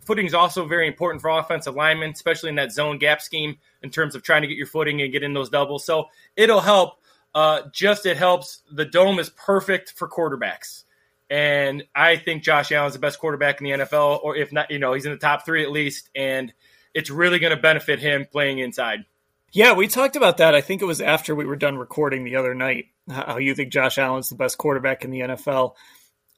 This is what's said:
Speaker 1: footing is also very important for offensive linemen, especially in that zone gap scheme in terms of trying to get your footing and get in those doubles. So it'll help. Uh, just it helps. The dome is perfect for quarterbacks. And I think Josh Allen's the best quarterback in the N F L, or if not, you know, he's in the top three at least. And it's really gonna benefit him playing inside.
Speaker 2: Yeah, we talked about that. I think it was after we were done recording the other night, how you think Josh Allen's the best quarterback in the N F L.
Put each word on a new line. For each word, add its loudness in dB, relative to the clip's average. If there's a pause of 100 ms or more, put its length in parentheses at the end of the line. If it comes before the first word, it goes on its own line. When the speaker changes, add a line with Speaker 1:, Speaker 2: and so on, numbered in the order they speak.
Speaker 1:
footing -2
is -4
also 2
very 0
important -4
for -2
offensive -2
linemen, 0
especially -4
in -6
that -2
zone -2
gap 2
scheme -8 (260)
in -12
terms -2
of -14
trying 2
to -4
get -8
your -8
footing -2
and -4
get -2
in -6
those -4
doubles. -2
So 0 (300)
it'll 4
help. 4 (420)
Uh, 4
just 0
it 0
helps. 0
The -4
dome 4
is -6
perfect -2
for -10
quarterbacks. -6 (440)
And 0 (100)
I 4
think -6
Josh 2
Allen's 0
the -14
best -4
quarterback -2
in -10
the -2
N -2
F -4
L, 2
or -4
if -4
not, -4
you -6
know, -2
he's -4
in -6
the -8
top 0
three 0
at -4
least. -6
And -4 (400)
it's -6
really 2
gonna 2
benefit 2
him -2
playing -2
inside. -4 (460)
Speaker 2:
Yeah, 8
we 2
talked 0
about 4
that. 8
I 6
think -4
it -2
was -4
after 0
we -4
were -6
done -2
recording -4
the -8
other 0
night, -4 (240)
how -6
you -2
think -6
Josh 0
Allen's -2
the -14
best -4
quarterback -2
in -8
the -6
N -6
F -8
L. 0 (640)